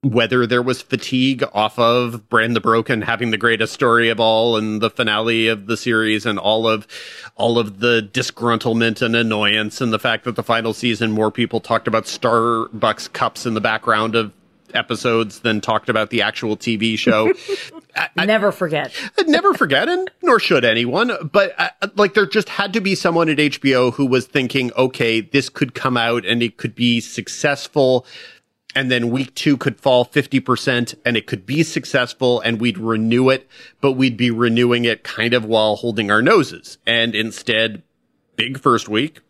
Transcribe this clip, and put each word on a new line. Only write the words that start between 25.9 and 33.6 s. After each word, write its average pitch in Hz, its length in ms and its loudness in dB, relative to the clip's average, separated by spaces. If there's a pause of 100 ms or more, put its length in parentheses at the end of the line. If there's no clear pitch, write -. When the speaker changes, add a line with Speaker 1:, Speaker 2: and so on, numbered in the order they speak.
Speaker 1:
out 117 280 0
and 120 200 0
it 113 140 -6
could 110 180 -8
be 120 240 2
successful." 131 1040 -2 (680)
And 131 160 -2
then 120 200 0
week 127 240 -4
two 143 220 2
could 123 240 -4
fall 123 240 4
fifty 135 340 -2
percent 120 580 -2 (100)
and 120 100 0
it 107 100 -4
could 98 200 -8
be 143 160 0
successful 127 760 -2
and 113 200 -2
we'd 117 160 0
renew 113 540 2
it, 131 180 -2 (320)